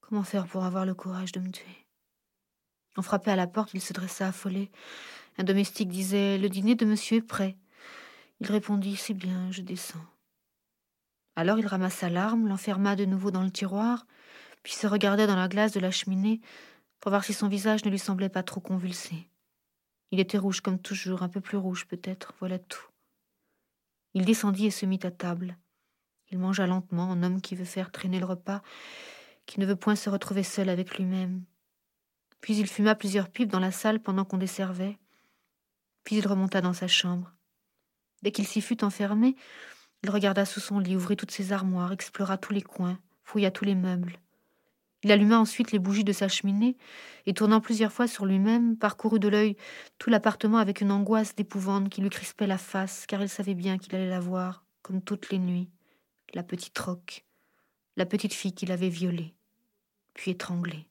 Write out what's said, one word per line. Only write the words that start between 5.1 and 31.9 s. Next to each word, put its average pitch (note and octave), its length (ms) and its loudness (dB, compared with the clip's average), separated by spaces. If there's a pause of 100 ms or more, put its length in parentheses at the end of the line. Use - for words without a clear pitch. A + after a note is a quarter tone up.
Un F#3+ 80 -2
domestique G3 440 2
disait : « G3 500 0
Le G3+ 100 2
dîner F#3+ 260 4
de A#3 120 2
monsieur G#3+ 320 2
est A3 40 2
prêt. » F#3+ 340 -4 (840)
Il - 100 -6
répondit : « G3+ 460 0
C'est - 180 -6
bien, F#3 360 -4
je F#3 100 -8
descends. » F3 440 -10 (1300)
Alors F#3 220 4
il A3 80 2
ramassa F#3 420 -2
l'arme, G#3+ 400 2
l'enferma G3 480 0
de G3+ 80 0
nouveau F#3+ 260 0
dans F#3 140 0
le F#3+ 60 0
tiroir, G#3 560 -2 (560)
puis - 100 -12
se - 140 -4
regardait G3+ 400 4
dans G3 100 4
la F#3 120 2
glace G#3 240 2
de G3 80 0
la F#3 100 0
cheminée G3 500 0 (580)
pour - 120 -4
voir G3 140 2
si G#3 100 -4
son G#3 120 -2
visage G#3 380 0
ne G#3+ 60 2
lui G3 80 0
semblait F#3+ 320 -2
pas F#3 120 -4
trop F#3 180 -6
convulsé. F3 680 -6 (840)
Il F#3 80 0
était F#3+ 200 2
rouge F#3+ 240 0
comme F#3+ 180 0
toujours, F#3 420 -4
un F3+ 60 -2
peu F#3 120 -6
plus G3+ 180 -4
rouge F#3 280 -4
peut-être, F#3 540 -10
voilà F#3 180 -4
tout. - 240 -14 (1300)
Il F#3 100 2
descendit G#3 420 4
et G3+ 60 2
se - 140 -4
mit F#3+ 180 0
à F3+ 80 -4
table. F3 440 -6 (760)
Il F#3 60 -2
mangea F#3+ 280 2
lentement, F3+ 440 0
en F3 120 0
homme F3+ 180 0
qui - 140 -8
veut F3+ 100 -8
faire F#3 280 -8
traîner F#3 260 -2
le F#3 80 -2
repas, F#3+ 360 -4 (840)
qui - 140 -6
ne G3 60 2
veut G3 100 2
point G#3+ 180 2
se G#3 160 -2
retrouver G3 320 -2
seul F#3+ 260 -2
avec F3+ 300 -2
lui-même. F#3 460 -2 (960)